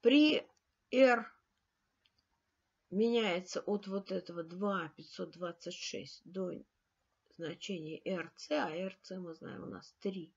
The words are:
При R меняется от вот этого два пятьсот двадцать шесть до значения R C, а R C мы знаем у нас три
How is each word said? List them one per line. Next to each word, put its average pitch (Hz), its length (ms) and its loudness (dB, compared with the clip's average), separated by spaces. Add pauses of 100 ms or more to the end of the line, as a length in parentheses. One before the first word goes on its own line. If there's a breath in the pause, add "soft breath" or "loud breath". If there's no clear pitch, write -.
При 294 460 8 (440)
R 247 400 6 (1600)
меняется 196 720 2
от 208 240 -2
вот 196 260 -6
этого 170 320 -6
два 180 540 -4
пятьсот 165 340 -10
двадцать 175 440 -10
шесть - 500 -10
до 180 280 -6 (840)
значения 160 680 -8
R 175 340 -4
C, - 180 -4
а 226 140 0
R 185 340 -6
C 190 160 -10
мы 165 160 -10
знаем - 280 -12
у - 40 -12
нас - 320 -14
три 190 380 -8